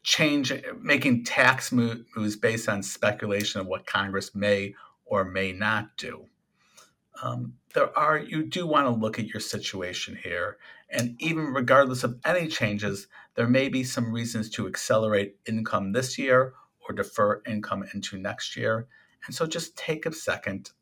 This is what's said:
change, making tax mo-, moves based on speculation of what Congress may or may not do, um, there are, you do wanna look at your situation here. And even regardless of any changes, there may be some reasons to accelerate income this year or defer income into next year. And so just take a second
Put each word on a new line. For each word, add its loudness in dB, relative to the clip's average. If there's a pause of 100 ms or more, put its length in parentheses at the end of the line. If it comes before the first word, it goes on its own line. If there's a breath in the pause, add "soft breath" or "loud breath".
change, 2 (280)
making 4
tax 4
mo-, 2 (120)
moves -2
based 0
on 0
speculation -2
of -6
what -4
Congress -2
may 0 (280 loud breath)
or 0
may -4
not -2
do, -12 (960 soft breath)
um, -6 (180)
there 2
are, 6
you -2
do -2
wanna 6
look 0
at -2
your -6
situation -6
here. -4 (320 loud breath)
And -2
even 0
regardless 4
of -2
any 0
changes, -2 (280 loud breath)
there 2
may 4
be 0
some -2
reasons -4
to -4
accelerate 2 (100)
income -2
this -2
year 4 (340 soft breath)
or -8
defer 2
income -4 (100)
into -8
next -8
year. -2 (400 soft breath)
And -12
so -2
just -6
take -6
a -4
second -6 (120)